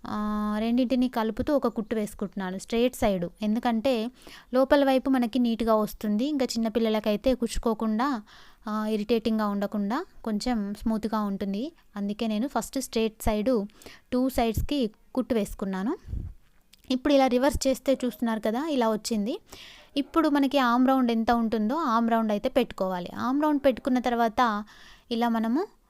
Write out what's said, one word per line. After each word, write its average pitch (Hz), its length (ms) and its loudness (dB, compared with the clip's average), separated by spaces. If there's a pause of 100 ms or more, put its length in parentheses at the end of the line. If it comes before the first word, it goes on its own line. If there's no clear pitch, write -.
ఆ, 208 520 -2
రెండింటిని 247 500 2
కలుపుతూ 233 460 0
ఒక 254 120 2
కుట్టు 226 280 -4
వేసుకుంటున్నాను 196 600 -6
స్ట్రైట్ 233 380 0
సైడ్. 190 300 0 (160)
ఎందుకంటే 226 720 0 (420)
లోపల 269 320 6
వైపు 262 240 4
మనకి 254 300 2
నీట్‌గా 226 360 2
వస్తుంది, 214 500 0
ఇంకా 285 200 0
చిన్నపిల్లలకైతే 226 920 0
కుచ్చుకోకుండా, 226 880 -2 (460)
ఆ, 214 180 -4
ఇరిటేటింగ్గా 220 640 0
ఉండకుండా 202 580 -2 (180)
కొంచెం 208 580 -2
స్మూత్‌గా 220 380 -2
ఉంటుంది. 202 540 -4 (220)
అందుకే 202 320 -4
నేను 214 200 -2
ఫస్ట్ 247 320 -4
స్ట్రైట్ 226 440 -2
సైడ్ 214 420 0 (480)
టూ 254 160 2
సైడ్స్‌కి 233 600 0 (240)
కుట్టు 254 180 0
వేసుకున్నాను. 202 640 -2 (960)
ఇప్పుడు 262 220 2
ఇలా 269 140 6
రివర్స్ 247 400 2
చేస్తే 262 380 2
చూస్తున్నారు 226 340 -2
కదా, 226 260 -2
ఇలా 254 260 2
వచ్చింది. 220 500 -2 (560)
ఇప్పుడు 311 320 2
మనకి 277 280 2
ఆర్మ్ 254 300 4
రౌండ్ 262 240 2
ఎంత 226 200 0
ఉంటుందో 226 440 0
ఆర్మ్ 233 340 2
రౌండ్ 226 220 2
అయితే 208 180 -2
పెట్టుకోవాలి. 185 680 -2
ఆర్మ్ 254 280 -2
రౌండ్ 294 220 2
పెట్టుకున్న 254 340 2
తర్వాత 233 680 0 (460)
ఇలా 233 180 0
మనము 233 380 0 (220)